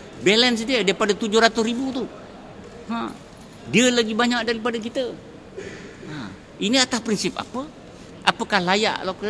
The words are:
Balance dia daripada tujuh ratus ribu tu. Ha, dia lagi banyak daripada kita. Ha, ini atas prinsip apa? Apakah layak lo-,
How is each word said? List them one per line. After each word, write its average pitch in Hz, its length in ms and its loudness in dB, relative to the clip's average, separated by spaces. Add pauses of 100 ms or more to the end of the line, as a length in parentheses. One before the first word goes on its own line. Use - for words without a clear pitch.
(240)
Balance 226 400 6
dia 240 180 2
daripada 196 300 2
tujuh 220 320 4
ratus 226 240 4
ribu 254 240 -2
tu. 247 120 -4 (840)
Ha, 226 240 -4 (560)
dia 226 240 6
lagi 226 240 2
banyak 240 320 2
daripada 233 320 -2
kita. 233 320 -4 (960)
Ha, 156 80 -10 (480)
ini 240 160 4
atas 247 240 2
prinsip 190 320 -2
apa? 269 320 -8 (560)
Apakah 208 400 0
layak 190 440 0
lo-, 185 120 -6 (100)